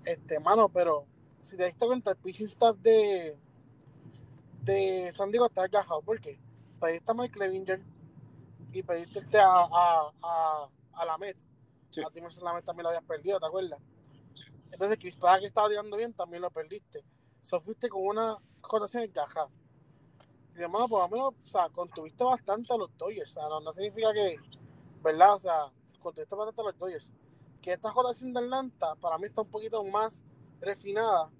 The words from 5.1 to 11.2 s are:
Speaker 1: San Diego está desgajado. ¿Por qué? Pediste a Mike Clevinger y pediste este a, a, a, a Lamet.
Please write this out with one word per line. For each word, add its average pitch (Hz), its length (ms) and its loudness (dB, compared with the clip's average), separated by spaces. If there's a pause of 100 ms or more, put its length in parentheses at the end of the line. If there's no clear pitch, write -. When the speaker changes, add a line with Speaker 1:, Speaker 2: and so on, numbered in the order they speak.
Speaker 1:
San 196 140 -4
Diego 240 160 4
está 214 160 0
desgajado. 185 400 0
¿Por 214 180 -4
qué? - 200 -16 (420)
Pediste 165 300 -2
a - 20 2
Mike 247 200 -4
Clevinger 190 500 -4 (880)
y 185 100 -8
pediste 170 380 -6
este 170 180 2
a, 202 80 10 (260)
a, 165 400 4 (120)
a, 160 460 -2 (240)
a 170 120 -4
Lamet. 170 320 -6 (540)